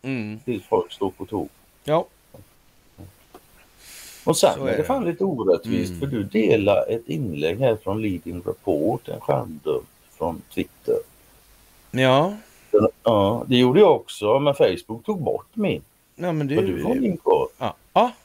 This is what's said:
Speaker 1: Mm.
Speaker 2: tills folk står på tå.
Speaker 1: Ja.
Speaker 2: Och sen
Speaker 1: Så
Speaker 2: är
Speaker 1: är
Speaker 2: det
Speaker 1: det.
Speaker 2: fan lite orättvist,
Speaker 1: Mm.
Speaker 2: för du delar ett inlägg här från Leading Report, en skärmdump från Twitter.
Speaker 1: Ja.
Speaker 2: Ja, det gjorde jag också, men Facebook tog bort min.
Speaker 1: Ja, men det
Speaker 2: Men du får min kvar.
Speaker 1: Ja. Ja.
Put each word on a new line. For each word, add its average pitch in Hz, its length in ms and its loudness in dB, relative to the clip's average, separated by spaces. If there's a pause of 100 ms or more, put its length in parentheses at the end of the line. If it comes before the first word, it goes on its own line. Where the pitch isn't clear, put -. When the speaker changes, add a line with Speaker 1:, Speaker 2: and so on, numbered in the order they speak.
Speaker 1:
Mm. 113 420 -8
Speaker 2:
tills 104 200 -6
folk 95 280 0
står 98 180 -4
på 95 160 -14
tå. 98 220 -6 (360)
Speaker 1:
Ja. 151 220 0 (2250)
Speaker 2:
Och 160 120 2
sen - 180 4
Speaker 1:
Så 135 100 -6
Speaker 2:
är 131 40 -2
Speaker 1:
är 117 40 0
Speaker 2:
det - 100 0
Speaker 1:
det. - 20 0
Speaker 2:
fan 254 200 -2
lite 170 200 -2
orättvist, 110 680 0
Speaker 1:
Mm. 85 100 -10
Speaker 2:
för 143 60 -2
du 123 180 -4
delar 101 640 2
ett 113 200 -6
inlägg 90 520 -4
här 120 160 2
från 107 260 -6
Leading 90 440 -6
Report, 92 640 -2
en - 120 -10
skärmdump 71 680 -4 (320)
från 82 240 -6 (120)
Twitter. - 420 -4 (920)
Speaker 1:
Ja. 135 460 2 (680)
Speaker 2:
Ja, 110 440 2
det 127 100 2
gjorde 127 240 6
jag 170 160 8
också, 107 420 -2
men 143 160 2
Facebook 113 520 -2
tog 202 160 -4
bort - 320 -4
min. 156 280 -2 (320)
Speaker 1:
Ja, 170 180 -4
men 151 160 -2
det 139 60 -2
Speaker 2:
Men 190 120 2
du 147 160 -4
får 226 120 -2
min 226 220 -2
kvar. - 320 0 (100)
Speaker 1:
Ja. 117 160 -6 (180)
Ja. 233 180 2 (140)